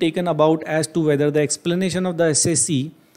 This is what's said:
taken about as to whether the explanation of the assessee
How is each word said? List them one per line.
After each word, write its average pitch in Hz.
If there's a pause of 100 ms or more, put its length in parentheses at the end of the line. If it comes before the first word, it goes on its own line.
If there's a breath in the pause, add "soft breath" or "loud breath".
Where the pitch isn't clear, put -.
taken 170
about 160
as 156
to 160
whether 147
the 147
explanation 175
of 185
the 165
assessee 151 (280 soft breath)